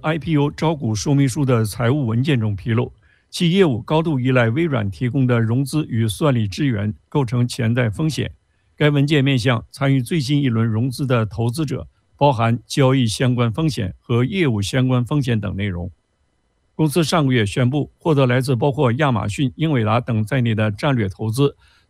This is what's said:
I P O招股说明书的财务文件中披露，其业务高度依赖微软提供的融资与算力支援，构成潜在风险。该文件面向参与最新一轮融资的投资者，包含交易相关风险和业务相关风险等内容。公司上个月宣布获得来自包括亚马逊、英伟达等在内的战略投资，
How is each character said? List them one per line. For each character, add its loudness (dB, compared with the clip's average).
I -2
P 0
O 2
招 -2
股 -2
说 0
明 4
书 -2
的 2
财 -2
务 0
文 0
件 0
中 -2
披 -4
露， -2
其 0
业 6
务 0
高 0
度 0
依 0
赖 4
微 0
软 -2
提 -4
供 0
的 2
融 0
资 -2
与 0
算 0
力 0
支 -2
援， -2
构 0
成 0
潜 -2
在 0
风 -2
险。 -4
该 4
文 2
件 2
面 2
向 0
参 0
与 2
最 -2
新 0
一 2
轮 0
融 0
资 -6
的 2
投 -4
资 -4
者， -8
包 4
含 0
交 2
易 2
相 0
关 0
风 -2
险 -4
和 -2
业 0
务 0
相 0
关 2
风 -2
险 0
等 -6
内 -4
容。 -6
公 2
司 2
上 2
个 2
月 2
宣 0
布 -2
获 0
得 4
来 2
自 0
包 0
括 2
亚 0
马 -2
逊、 -2
英 0
伟 0
达 2
等 -2
在 -2
内 0
的 0
战 -2
略 0
投 -6
资， 0